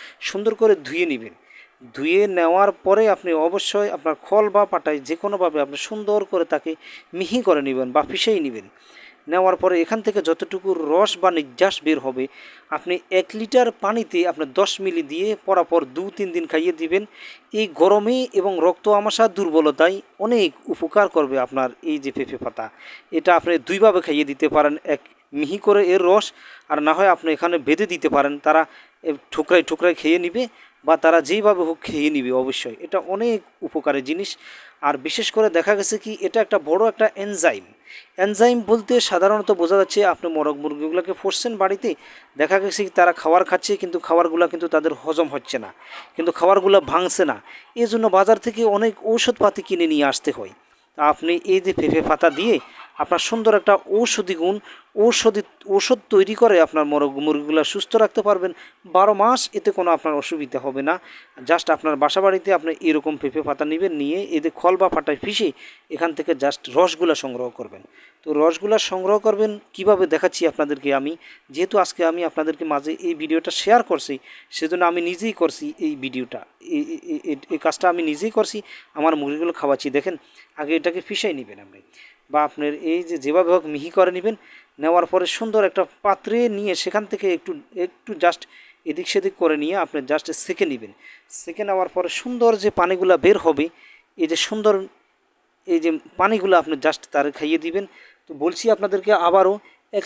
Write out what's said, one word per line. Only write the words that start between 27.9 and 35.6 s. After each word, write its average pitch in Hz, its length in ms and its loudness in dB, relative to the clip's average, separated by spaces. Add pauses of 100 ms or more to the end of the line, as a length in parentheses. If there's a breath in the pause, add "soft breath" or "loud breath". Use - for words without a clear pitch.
দিতে 160 220 -2
পারেন, 143 200 2 (120)
তারা 156 160 4 (420 soft breath)
এ 165 60 -4 (220)
ঠুকরাই 165 360 2
ঠুকরাই 165 320 0
খেয়ে 165 240 2
নিবে 180 180 -4 (420 soft breath)
বা 156 100 4 (100)
তারা 165 140 6 (100)
যেইভাবে 202 400 2
হোক 165 180 -4
খেয়ে 151 300 0
নিবে 127 140 -2 (120)
অবশ্যই। 127 420 -6
এটা 175 140 -4 (160)
অনেক 226 240 -2 (280)
উপকারী 143 420 -2
জিনিস। 175 220 -6 (560 loud breath)
আর 147 80 2 (120)
বিশেষ 208 280 -4
করে 220 220 2
দেখা 180 220 2